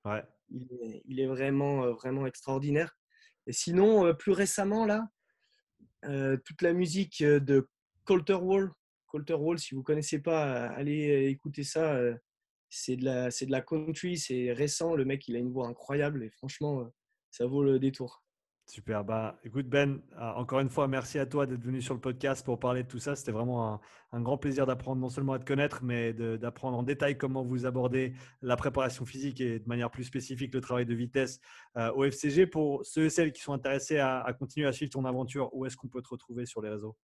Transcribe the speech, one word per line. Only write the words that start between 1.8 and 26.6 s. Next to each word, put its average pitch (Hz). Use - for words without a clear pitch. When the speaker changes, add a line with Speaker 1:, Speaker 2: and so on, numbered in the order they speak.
Speaker 2:
euh, 123
vraiment 131
extraordinaire. 143
Et -
sinon, 190
euh, 165
plus 190
récemment, 202
là, 214
euh, 135
toute -
la 170
musique, 180
euh, 147
de 135
Colter 190
Wall. 190
Colter 156
Wall, 156
si -
vous 131
connaissez 151
pas, 156
euh, 120
allez, 147
euh, 139
écouter 143
ça. 156
Euh, 120
c'est -
de 127
la, 127
c'est 127
de 135
la 131
country, 160
c'est 123
récent. 147
Le 135
mec, 139
il 117
a 120
une 123
voix 127
incroyable 143
et 110
franchement, 139
euh, 117
ça -
vaut 139
le 135
détour. 131
Speaker 1:
Super. 107
Bah, 110
écoute, 123
Ben, 139
euh, 117
encore 123
une 135
fois, 139
merci 131
à 135
toi 139
d'être 127
venu 127
sur 127
le 117
podcast 131
pour 120
parler 127
de 123
tout 127
ça. 143
C'était -
vraiment 113
un, 104
un 120
grand 131
plaisir 139
d'apprendre 131
non 131
seulement 135
à 127
te 123
connaître, 139
mais 120
de, 113
d'apprendre 120